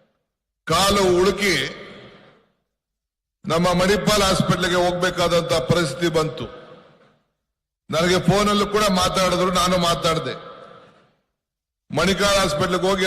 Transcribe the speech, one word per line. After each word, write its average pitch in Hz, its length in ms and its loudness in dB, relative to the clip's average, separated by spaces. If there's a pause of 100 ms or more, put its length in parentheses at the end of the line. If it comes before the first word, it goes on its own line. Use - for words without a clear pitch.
(720)
ಕಾಲು 196 320 2 (160)
ಉಳುಕಿ 190 360 2 (1900)
ನಮ್ಮ 170 220 0 (140)
ಮಣಿಪಾಲ್ 202 460 2
ಹಾಸ್ಪಿಟಲ್‌ಗೆ 180 580 0
ಹೋಗ್ಬೇಕಾದಂತ 175 680 0 (180)
ಪರಿಸ್ಥಿತಿ 170 380 -2 (100)
ಬಂತು. 143 280 -4 (1400)
ನನಗೆ 180 360 2
ಫೋನಲ್ಲೂ 202 480 2
ಕೂಡ 214 100 2 (160)
ಮಾತಾಡಿದ್ರು, 180 500 0 (100)
ನಾನು 185 160 2 (100)
ಮಾತಾಡಿದೆ. 160 480 -2 (1600)
ಮಣಿಪಾಲ್ 190 500 2
ಹಾಸ್ಪಿಟಲ್‌ಗೆ 180 500 0
ಹೋಗಿ 190 160 0